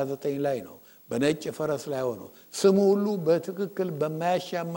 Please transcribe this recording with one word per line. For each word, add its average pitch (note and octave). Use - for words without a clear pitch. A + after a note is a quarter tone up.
ዘጠኝ C#3
ላይ C#3
ነው። -
በነጭ C#3+
ፈረስ D3+
ላይ C3+
ሆኖ A2+
ስሙ G3
ሁሉ G3+
በትክክል F3+
በማያሻማ E3+